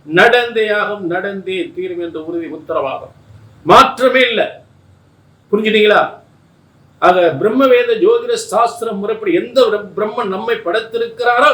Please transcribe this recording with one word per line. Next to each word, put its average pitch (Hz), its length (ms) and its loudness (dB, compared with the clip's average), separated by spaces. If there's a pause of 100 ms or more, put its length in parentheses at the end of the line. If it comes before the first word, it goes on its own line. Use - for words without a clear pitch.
(180)
நடந்தே 233 480 4 (120)
ஆகும், 208 340 -4
நடந்தே 190 460 -6 (160)
தீரும் 175 320 -8
என்ற 165 120 -10 (100)
உறுதி 170 280 -6
உத்தரவாதம், 139 580 -6 (560)
மாற்றமே 240 600 4
இல்ல. 208 120 0 (1080)
புரிஞ்சுட்டீங்களா? 208 520 2 (1040)
ஆக 180 120 4 (220)
பிரம்ம 226 220 0 (100)
வேத 240 180 2 (140)
ஜோதிட 233 300 2 (180)
சாஸ்திரம் 220 500 -2
முறைப்படி 208 380 -4
எந்த 247 260 -4
பிர-, 208 300 -4
பிரம்மன் 208 380 -4
நம்மை 220 220 -4 (100)
படைத்திருக்கிறாரோ 233 880 -2